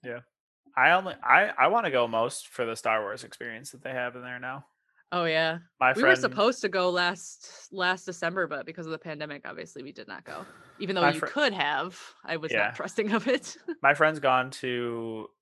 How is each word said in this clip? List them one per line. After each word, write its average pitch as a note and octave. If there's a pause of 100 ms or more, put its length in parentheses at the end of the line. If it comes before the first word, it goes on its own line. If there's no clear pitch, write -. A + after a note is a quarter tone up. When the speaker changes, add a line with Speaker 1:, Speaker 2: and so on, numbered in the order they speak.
Speaker 1:
Yeah. A#2+ (540)
I C3
only, F#3
I, E3 (100)
I C3+
wanna G3+
go A#2+
most A2+
for B2
the A2+
Star A2
Wars G#2
experience A#2+
that B2+
they C3
have B2
in B2
there B2
now. C3 (440)
Speaker 2:
Oh, F3
yeah. D#3+ (200)
Speaker 1:
My C3
Speaker 2:
We D3+
were C3
Speaker 1:
friend -
Speaker 2:
supposed C3+
to G3+
go F3+
last, -
last F#3
December, F3
but D3
because E3
of D#3+
the D#3
pandemic, D3+
obviously, -
we C#3
did -
not -
go. - (300)
Even F#3+
though F3+
Speaker 1:
My C#3+
Speaker 2:
you D#3
Speaker 1:
fri- -
Speaker 2:
could C#4+
have, D3+ (240)
I E3
was D#3
Speaker 1:
Yeah. -
Speaker 2:
not G#2+
<laughs> -
trusting -
of A3
it. - (240)
Speaker 1:
My C#3+
friend's D#3
gone C3
to A#2 (120)